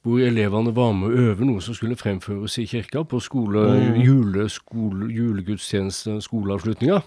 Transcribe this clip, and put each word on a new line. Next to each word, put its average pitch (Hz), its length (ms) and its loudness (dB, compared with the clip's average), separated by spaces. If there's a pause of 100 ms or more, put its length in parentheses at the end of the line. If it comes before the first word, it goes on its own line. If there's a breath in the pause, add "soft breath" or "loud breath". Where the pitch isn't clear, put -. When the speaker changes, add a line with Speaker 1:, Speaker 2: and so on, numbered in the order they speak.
Speaker 1:
hvor 120 160 2
elevene 113 560 2
var 117 180 2
med 98 220 0
å 123 160 4
øve 104 160 0
noe 117 160 0
som 120 120 -10
skulle 117 200 -4
fremføres 104 640 -6
i 117 80 -4
kirka 123 400 -6
på 123 160 -4
skole, 107 400 0 (160)
Speaker 2:
Mm. 120 240 4
Speaker 1:
juleskole-, 110 1120 2
julegudstjeneste, 104 1120 -4
skoleavslutninger. 110 800 0